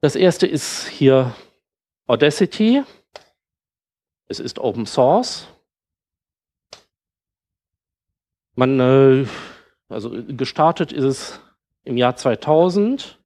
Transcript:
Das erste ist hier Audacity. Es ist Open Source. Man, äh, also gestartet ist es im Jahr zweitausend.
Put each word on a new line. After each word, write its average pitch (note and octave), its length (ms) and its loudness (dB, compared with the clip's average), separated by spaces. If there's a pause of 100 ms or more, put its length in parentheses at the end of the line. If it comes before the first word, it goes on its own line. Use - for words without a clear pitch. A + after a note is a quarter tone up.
Das C#3+ 160 0
erste F3+ 320 2
ist - 400 -6
hier C3 440 2 (760)
Audacity. F3 720 2 (1400)
Es - 140 -12
ist - 180 -12
Open A2 260 -4
Source. D3+ 600 0 (3000)
Man, C3 240 2
äh, C3+ 460 4 (640)
also G#2+ 220 -12 (160)
gestartet D3+ 640 -2
ist C#3 140 -4
es - 360 -4 (440)
im B2 120 -6
Jahr B2 200 0
zweitausend. F3+ 1080 0